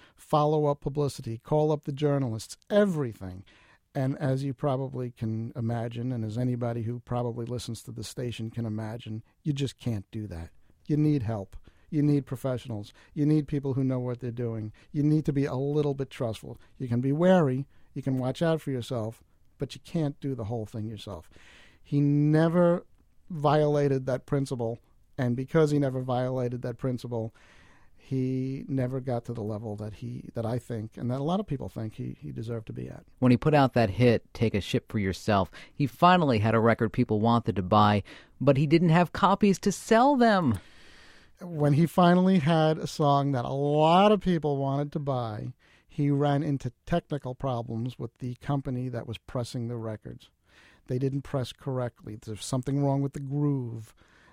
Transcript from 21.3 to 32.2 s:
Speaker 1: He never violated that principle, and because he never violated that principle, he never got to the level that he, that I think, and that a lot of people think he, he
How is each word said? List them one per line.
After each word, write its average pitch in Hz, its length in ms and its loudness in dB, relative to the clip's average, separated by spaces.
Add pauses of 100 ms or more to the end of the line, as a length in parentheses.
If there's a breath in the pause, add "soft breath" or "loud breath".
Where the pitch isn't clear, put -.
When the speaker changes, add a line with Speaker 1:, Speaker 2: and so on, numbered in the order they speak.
Speaker 1:
He 143 200 0
never 156 840 4 (440)
violated 147 760 2
that 131 200 -2
principle, 123 540 -4 (380)
and 123 180 -2
because 147 360 2
he 147 80 2
never 131 220 -2
violated 127 600 -4
that 123 140 -8
principle, 120 560 -6 (640 soft breath)
he 131 720 -4
never 131 320 -2
got 127 260 -4
to 120 80 -8
the 117 80 -8
level 107 360 -6
that 107 180 -10
he, 120 400 -12
that 113 100 -4
I 127 140 -2
think, 110 380 -8
and 117 120 -4
that 127 100 -2
a 139 40 -6
lot 175 160 0
of 214 80 -6
people 131 220 -6
think 113 260 -10
he, 123 240 -10
he 147 120 -12